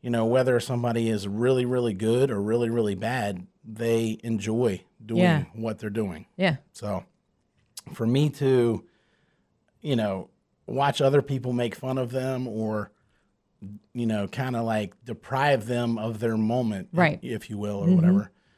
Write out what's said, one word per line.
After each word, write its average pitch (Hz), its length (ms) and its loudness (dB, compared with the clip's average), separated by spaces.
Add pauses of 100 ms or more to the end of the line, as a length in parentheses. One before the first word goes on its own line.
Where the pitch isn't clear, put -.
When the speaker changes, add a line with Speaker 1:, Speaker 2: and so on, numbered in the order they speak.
Speaker 1:
you 127 80 -8
know, 117 160 0
whether 123 360 4
somebody 117 500 0
is 101 180 -2
really, 123 380 2
really 123 260 0
good 113 380 2
or 104 100 -2
really, 113 300 2
really 113 240 0
bad, 101 520 -4 (160)
they 113 640 -2
enjoy 110 580 0 (220)
doing 113 160 0
Speaker 2:
Yeah. 165 320 4
Speaker 1:
what 110 260 -6
they're 107 120 -8
doing. 98 340 -4 (140)
Speaker 2:
Yeah. 175 180 2 (160)
Speaker 1:
So 101 320 -6 (880)
for 117 140 -4
me 139 240 4
to, 123 520 2 (1000)
you 139 140 -2
know, 101 340 -2 (360)
watch 139 360 0
other 139 180 6
people 127 320 -2
make 120 220 -2
fun 131 240 -6
of 123 140 -4
them 131 360 -4
or, 107 420 -4 (1000)
you 120 140 -4
know, 104 200 -2
kinda, 127 360 -4
like, 107 320 -2 (100)
deprive 131 640 0
them 120 320 -2
of 110 220 -4
their 113 180 0
moment, 110 560 0
Speaker 2:
Right. 165 260 2
Speaker 1:
if - 300 -8
you 104 80 -8
will, 104 220 -4
or 101 80 -2
Speaker 2:
Mm-hmm. 185 80 8
Speaker 1:
whatever, 180 340 4 (260)